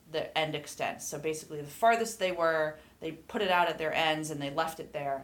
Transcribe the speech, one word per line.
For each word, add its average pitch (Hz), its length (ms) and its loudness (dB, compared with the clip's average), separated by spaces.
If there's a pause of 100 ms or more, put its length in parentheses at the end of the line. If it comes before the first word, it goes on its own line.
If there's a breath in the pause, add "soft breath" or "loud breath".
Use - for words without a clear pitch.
(120)
the - 260 -4
end 156 160 0
extents. - 520 -6
So 147 120 -8
basically 156 420 -6
the 143 60 -10
farthest 226 520 2
they 185 140 0
were, 160 460 2 (220 loud breath)
they 160 120 -6
put 214 300 -4
it 190 80 2
out 175 180 6
at 160 80 -2
their 160 160 -2
ends 156 380 2
and 147 100 -4
they 143 100 -4
left 160 300 -2
it - 140 -12
there, 139 300 -2